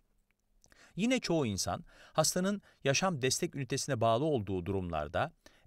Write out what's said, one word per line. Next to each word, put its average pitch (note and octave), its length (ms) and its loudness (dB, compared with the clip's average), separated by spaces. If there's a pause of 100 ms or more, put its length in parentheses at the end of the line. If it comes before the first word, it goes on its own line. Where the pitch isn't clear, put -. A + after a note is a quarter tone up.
(960)
Yine A#3+ 240 0
çoğu D#3+ 260 0
insan G2 380 -2 (280)
hastanın F#3 500 0 (220)
yaşam C#3 380 0
destek C3 320 0
ünitesine C3+ 460 -2
bağlı A2+ 240 4
olduğu G2 420 0
durumlarda F2+ 680 -2 (340)